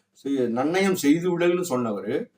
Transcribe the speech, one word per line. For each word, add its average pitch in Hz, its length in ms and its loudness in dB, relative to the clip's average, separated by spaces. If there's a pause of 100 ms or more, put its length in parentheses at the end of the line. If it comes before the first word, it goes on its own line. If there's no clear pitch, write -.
(240)
செய்-, 127 320 -2
நன்னயம் 180 380 0
செய்து 170 460 2
விடல்னு" 175 300 2
சொன்னவரு, 120 560 -4 (120)